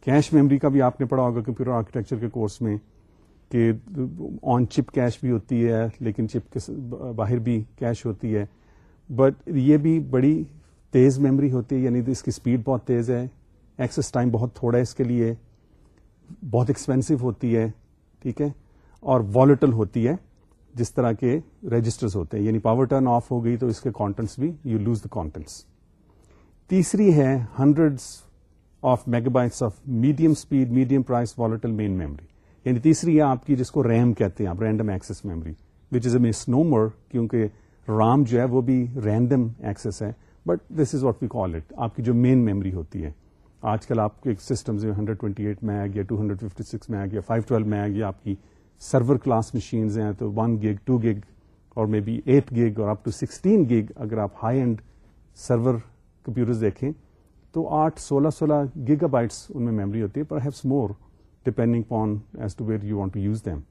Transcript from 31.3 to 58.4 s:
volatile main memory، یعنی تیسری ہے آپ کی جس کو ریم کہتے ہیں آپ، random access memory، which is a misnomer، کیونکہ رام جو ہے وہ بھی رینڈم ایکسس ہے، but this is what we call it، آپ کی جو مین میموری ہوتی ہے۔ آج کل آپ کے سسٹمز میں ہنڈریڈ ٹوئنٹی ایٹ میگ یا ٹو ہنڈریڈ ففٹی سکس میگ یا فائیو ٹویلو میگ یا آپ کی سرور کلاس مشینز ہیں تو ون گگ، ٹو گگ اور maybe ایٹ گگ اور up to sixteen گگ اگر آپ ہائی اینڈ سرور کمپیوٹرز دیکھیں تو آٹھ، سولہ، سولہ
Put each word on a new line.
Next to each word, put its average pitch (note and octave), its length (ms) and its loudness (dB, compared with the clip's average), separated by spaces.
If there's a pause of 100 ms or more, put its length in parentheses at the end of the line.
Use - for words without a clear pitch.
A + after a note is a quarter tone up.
volatile A2 360 -2
main G2+ 180 -2
memory، D2+ 300 -8 (380)
یعنی B2 140 0
تیسری D#3 380 4
ہے D3+ 60 6
آپ C3+ 240 0
کی D3 100 2
جس B2 140 -2
کو A#2+ 180 0
ریم A#2 240 4
کہتے G#2 320 -2
ہیں F#2 60 -4
آپ، F2 60 -6
random G#2+ 300 -2
access G2+ 440 -8
memory، E2 220 -10 (420)
which B2 160 0
is B2 100 4
a A#2+ 40 6
misnomer، A#2+ 640 2 (200)
کیونکہ A#2 380 -2 (420)
رام A2+ 340 4
جو A#2+ 180 2
ہے B2 40 2
وہ B2+ 160 0
بھی B2 260 0 (180)
رینڈم A#2+ 440 2 (100)
ایکسس G#2+ 440 -8
ہے، G#2+ 100 -6 (380)
but - 260 -4
this D3+ 220 -2
is C3 60 -4
what B2 100 2 (100)
we A#2 160 -6
call F#2 140 -4
it، D#2+ 100 -8 (120)
آپ A#2 200 -6
کی B2+ 60 -8
جو A#2+ 120 0
مین B2+ 240 4
میموری G2 340 0
ہوتی F2 320 -8
ہے۔ D2+ 60 -8 (520)
آج G#2+ 240 -4
کل A2+ 140 -2
آپ G#2+ 220 -4
کے B2 180 -2
سسٹمز A2 440 -6
میں G#2+ 140 -4
ہنڈریڈ G#2 220 -6
ٹوئنٹی G#2 260 -6
ایٹ G#2 180 -6
میگ G2+ 320 -4
یا G#2 120 -2
ٹو G#2 120 -4
ہنڈریڈ G2+ 200 -4
ففٹی G#2+ 240 -12
سکس - 260 -12
میگ G2 240 -6
یا G2+ 120 -4
فائیو A#2+ 220 0
ٹویلو A2 180 0
میگ G#2 300 -2
یا G#2 120 -4
آپ F#2 160 -10
کی G2 100 -4 (480)
سرور C3 420 2
کلاس A2+ 300 0
مشینز A2 440 -2
ہیں G#2+ 200 -2
تو G#2+ 180 -4
ون A2+ 260 0
گگ، G#2+ 220 0
ٹو B2+ 140 2
گگ A2 220 0 (560)
اور A2 100 0
maybe G#2+ 400 -2
ایٹ C#3 260 4
گگ A#2 280 0
اور G#2 100 0
up G#2 160 -4
to A#2 120 -4
sixteen F#3+ 520 2
گگ A2+ 220 2 (100)
اگر A2 160 -4
آپ G2+ 240 -4
ہائی A#2+ 160 0
اینڈ A#2+ 220 0 (580)
سرور B2 360 0 (500)
کمپیوٹرز A#2 360 -2
دیکھیں A2+ 300 -2 (640)
تو E3 200 -2
آٹھ، D#3 260 0
سولہ، C#3+ 380 0
سولہ D#3 160 2 (340)